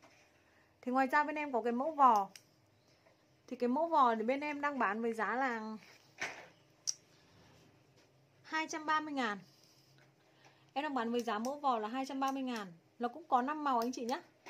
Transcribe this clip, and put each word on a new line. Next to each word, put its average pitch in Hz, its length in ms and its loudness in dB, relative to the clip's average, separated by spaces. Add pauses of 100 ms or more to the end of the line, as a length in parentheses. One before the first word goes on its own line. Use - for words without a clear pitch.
(840)
Thì 247 100 -4
ngoài 262 140 4
ra 294 180 4
bên 302 120 -4
em 294 160 -4
có 226 100 0
cái 240 100 0
mẫu 269 180 0
vò. 240 380 6 (1160)
Thì 247 100 -10
cái 240 120 0
mẫu 302 200 2
vò 269 260 6
thì 220 80 -2
bên 262 180 0
em 294 200 -6
đang 285 180 -2
bán 214 240 0
với 233 100 0
giá 214 240 -2
là 226 400 -2 (2750)
hai 320 240 -4
trăm 311 200 -8
ba 311 140 2
mươi 302 120 -8
ngàn. 226 260 -2 (1300)
Em 269 100 -4
đang 302 120 -4
bán 233 180 -2
với 240 80 0
giá 220 180 -2
mẫu 262 200 -4
vò 269 200 4
là 214 100 -4
hai 262 180 -4
trăm 269 140 -6
ba 269 120 0
mươi 269 100 -4
ngàn. 220 300 -4 (260)
Nó 240 100 -2
cũng 302 200 -10
có 247 140 4
năm 302 220 -4
màu 269 140 2
anh 240 140 0
chị 254 120 -6
nhá. 285 180 -4 (260)